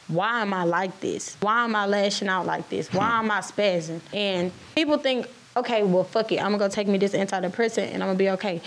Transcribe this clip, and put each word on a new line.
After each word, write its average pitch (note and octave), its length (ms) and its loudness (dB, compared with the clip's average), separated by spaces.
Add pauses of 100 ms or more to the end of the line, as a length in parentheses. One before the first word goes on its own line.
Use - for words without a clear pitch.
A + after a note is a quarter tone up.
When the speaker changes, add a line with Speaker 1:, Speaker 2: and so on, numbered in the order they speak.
Speaker 1:
why G#3+ 340 0
am G3+ 120 -2
I F#3 100 0
like F3 360 0
this? - 420 -6
Why A3+ 220 4
am A3+ 120 0
I G3+ 120 2
lashing G3+ 400 0
out F#3 180 0
like D#3+ 240 -4
this? F3+ 240 -4
Why G3 140 2 (120)
Speaker 2:
Hmm. A3 60 0
Speaker 1:
am G#3+ 60 0
I G3+ 100 0
spazzing? E3+ 600 -2 (120)
And F#3 380 0 (240)
people D4 240 2
think, C4 260 0 (320)
"Okay, B3 240 0
well, F#3 220 4
fuck A3 280 -2
it. E3+ 80 2
Imma G3+ 200 0
go G3+ 100 2
take G3+ 180 -2
me G3 120 2
this G3+ 140 2
antidepressant G3 800 -2
and F#3 100 -2
Imma F#3+ 100 0
be G3 160 4
okay." F#3 380 -2